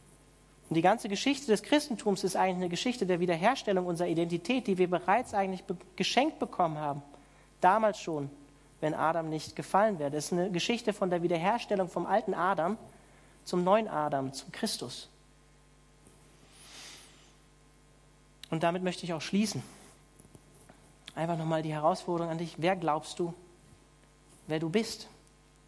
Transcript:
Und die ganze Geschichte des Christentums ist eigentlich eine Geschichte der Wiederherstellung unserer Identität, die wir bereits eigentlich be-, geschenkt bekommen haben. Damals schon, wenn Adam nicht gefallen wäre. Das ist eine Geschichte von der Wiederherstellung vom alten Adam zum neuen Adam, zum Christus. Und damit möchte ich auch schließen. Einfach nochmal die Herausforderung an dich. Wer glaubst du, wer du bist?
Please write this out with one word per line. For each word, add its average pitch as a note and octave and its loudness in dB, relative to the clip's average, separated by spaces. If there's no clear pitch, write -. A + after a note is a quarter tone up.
Und D#3+ 0
die E3 4
ganze G#3 4
Geschichte C4 -2
des G#3 4
Christentums A3+ 0
ist G3 0
eigentlich F#3 2
eine F3+ -2
Geschichte G3+ -2
der F3 2
Wiederherstellung F#3 2
unserer F3 0
Identität, E3+ 0
die F#3+ 2
wir F3+ 4
bereits F#3+ 0
eigentlich F#3+ -2
be-, F#3 -6
geschenkt C4 2
bekommen D#3+ 0
haben. C#3+ -4
Damals G3+ 4
schon, D3 -4
wenn D#3 2
Adam D#3+ 0
nicht D#3 -6
gefallen F#3+ 2
wäre. C#3+ -2
Das D3 -2
ist - -4
eine F3+ 2
Geschichte G#3 0
von G3 -2
der F3 0
Wiederherstellung F#3 0
vom F3 -4
alten G3 2
Adam F3+ 0
zum F3+ 0
neuen G#3 4
Adam, C#3+ -2
zum - -14
Christus. - -6
Und D#3+ -4
damit F3 0
möchte F3+ -4
ich E3+ -6
auch D#3 -6
schließen. G3+ 0
Einfach E3 -2
nochmal D#3+ -2
die D#3 -4
Herausforderung E3+ 0
an D#3+ -4
dich. E3+ -8
Wer F3 2
glaubst D#3+ -2
du, E3+ -4
wer D#3 -2
du E3 -2
bist? - -2